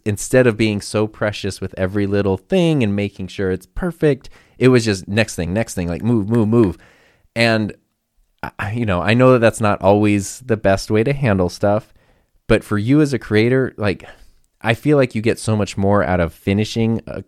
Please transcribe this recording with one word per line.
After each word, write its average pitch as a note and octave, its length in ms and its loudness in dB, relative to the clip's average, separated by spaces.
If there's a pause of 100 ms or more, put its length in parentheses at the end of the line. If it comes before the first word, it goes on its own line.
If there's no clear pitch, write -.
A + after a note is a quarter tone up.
instead B2 420 0
of G#2+ 100 2
being G#2+ 240 0
so G#2+ 260 -2
precious G#2 540 -8
with F#2+ 160 -10
every G2 300 -2
little G2 320 0
thing E3 440 0
and G2+ 140 0
making G2 320 -6
sure F#2+ 220 -4
it's F#2 160 -6
perfect, - 640 -2 (280)
it B2 100 4
was B2 160 4
just G2 220 -2
next G#2 280 -2
thing, F2 180 -4
next A2+ 220 -4
thing, F2 140 -4
like, E2+ 140 -6
move, G#2+ 260 0
move, A2+ 200 2
move. A2 300 2 (580)
And, A2+ 380 0 (840)
I, G2+ 140 -8
you A#2+ 140 -4
know, F2+ 160 -2
I G2+ 120 0
know B2+ 180 6
that B2 80 4
that's A2+ 200 2
not G#2 220 0
always G#2 580 2
the A#2+ 160 -2
best G2 340 0
way A2 140 2
to C3+ 80 0
handle G#2 360 0
stuff, G#2 440 -2 (540)
but A2 180 2
for G#2 140 -4
you B2+ 220 2
as D3 120 2
a A#2 60 -2
creator, A#2+ 580 0
like, G2+ 320 -4 (520)
I A#2 140 0
feel D3 220 2
like C3+ 180 2
you A2 80 -2
get A2 160 0
so A2 180 -2
much G2+ 200 -4
more G2+ 260 2
out F2 180 0
of E2+ 120 -2
finishing, G#2+ 760 -2
uh, - 220 -12